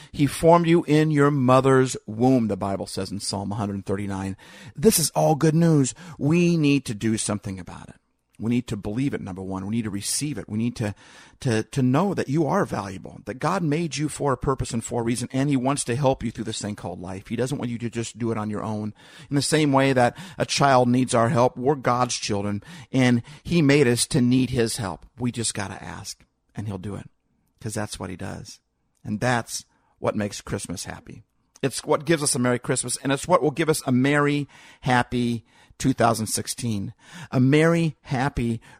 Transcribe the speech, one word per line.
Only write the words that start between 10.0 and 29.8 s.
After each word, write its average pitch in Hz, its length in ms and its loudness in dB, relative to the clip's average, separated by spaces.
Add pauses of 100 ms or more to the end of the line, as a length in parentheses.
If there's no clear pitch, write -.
it. 87 120 -10
We 107 80 -6
need 117 180 -2
to, 104 180 -4 (460)
to, 110 240 0
to - 180 -4
know 147 320 2
that - 140 -4
you 151 180 0
are 160 200 0
valuable, - 580 -10
that 113 160 -10
God 175 240 -2
made 151 320 -2
you 147 140 -4
for 139 240 -2
a 120 40 -4
purpose 135 340 -4
and 117 120 -4
for 120 160 -4
a 117 60 -2
reason, 120 260 -4
and 135 180 0
he 143 60 2
wants 135 300 -2
to 117 100 -2
help 131 260 0
you 117 100 -4
through - 120 -8
this 110 180 -8
thing 104 140 -6
called 92 240 -10
life. 92 300 -12
He 110 80 -6
doesn't 127 200 -2
want 120 140 -6
you 117 60 -6
to 117 120 -6
just 110 300 -8
do 113 140 -2
it 113 40 -6
on 107 120 -4
your 104 120 -6
own. 107 320 -6 (360)
In 143 80 0
the 139 40 2
same 151 300 2
way 135 220 4
that 123 240 4 (200)
a - 80 -2
child 127 440 4
needs 123 260 2
our 113 140 4
help, 120 260 4
we're 127 200 0
God's 123 420 0
children, 101 440 -4 (300)
and 123 320 4 (180)
he 170 200 2
made 139 260 6
us 120 200 2
to 156 120 0
need 123 300 2
his 120 260 0
help. 92 300 -8 (120)
We 123 140 -4
just 113 220 -6
gotta 98 280 -8
ask, - 440 -14 (280)
and 107 140 -8
he'll 98 100 -6
do 98 180 -10
it, - 140 -14 (520)
'cause 110 120 -10
that's - 280 -8
what 95 80 -8
he 92 80 -12
does. 95 420 -14 (420)
And 107 200 -6
that's 120 420 -2 (340)